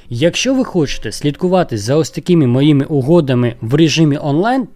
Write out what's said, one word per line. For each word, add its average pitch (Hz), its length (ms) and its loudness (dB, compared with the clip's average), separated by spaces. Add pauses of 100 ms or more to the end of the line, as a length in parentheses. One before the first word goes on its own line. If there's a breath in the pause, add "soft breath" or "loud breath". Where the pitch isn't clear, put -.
Якщо 170 460 -2
ви 262 100 0
хочете - 480 -4
слідкувати 170 680 -2
за 117 180 -2
ось 156 140 -2
такими 165 360 0
моїми 139 380 2
угодами 135 760 0
в 117 140 -4
режимі 151 480 2
онлайн, 190 540 -2